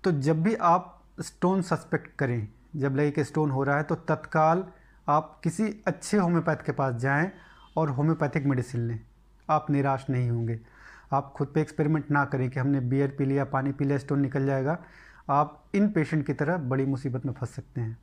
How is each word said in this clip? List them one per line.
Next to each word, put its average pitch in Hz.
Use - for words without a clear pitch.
तो 196
जब 156
भी 220
आप 175
स्टोन 180
सस्पेक्ट -
करें, 120
जब 139
लगे 147
कि 147
स्टोन 151
हो 131
रहा 143
है, 156
तो 160
तत्काल 160
आप 156
किसी 208
अच्छे 185
होम्योपैथ 170
के -
पास 135
जाएं 139
और 156
होम्योपैथिक 147
मेडिसिन 127
लें, 117
आप 151
निराश 139
नहीं 123
होंगे। 117
आप 139
खुद 139
पे 156
एक्सपेरिमेंट 151
ना 143
करें 127
कि 131
हमने 139
बियर 135
पी 139
लिया, 139
पानी 135
पी 139
लिया, 139
स्टोन 139
निकल 139
जाएगा। 135
आप 143
इन 202
पेशेंट 156
की 147
तरह 151
बड़ी 135
मुसीबत 135
में 131
फंस -
सकते -
हैं। 113